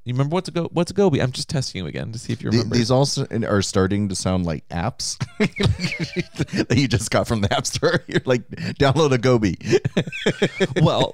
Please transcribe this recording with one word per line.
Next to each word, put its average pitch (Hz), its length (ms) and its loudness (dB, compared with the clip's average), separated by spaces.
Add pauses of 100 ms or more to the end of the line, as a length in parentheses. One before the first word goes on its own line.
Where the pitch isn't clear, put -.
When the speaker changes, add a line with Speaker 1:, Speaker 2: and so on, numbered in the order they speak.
Speaker 1:
You 123 80 -4
remember 139 200 0
what's 185 140 -2
a 156 40 -10
go-, 165 200 -4
what's 170 200 0
a - 20 -14
goby? 175 260 4
I'm 127 120 0
just - 180 -8
testing 117 320 -4
you 82 40 -6
again 65 260 -6
to 117 60 -10
see - 140 -6
if 117 100 -6
you 120 80 -2
Speaker 2:
The-, 110 60 4
Speaker 1:
remember. 117 200 0
Speaker 2:
these 120 140 2
all 131 120 6
s-, 139 160 0
are 107 440 0
starting 101 460 2
to 95 60 -4
sound 92 320 0
like 80 240 -4
apps - 480 -4 (200)
<laughs> - 1300 -2
that 117 100 2
you 139 100 2
just 98 220 -2
got 101 180 2
from 110 140 0
the 117 100 0
App 139 140 -2
Store. 170 380 0
<laughs> - 20 -20
You're - 180 -2
like, 127 240 0 (300)
"Download 131 340 4
a 127 60 4
goby." 110 380 2 (1200)
<laughs> 143 60 2
Speaker 1:
Well, 147 320 2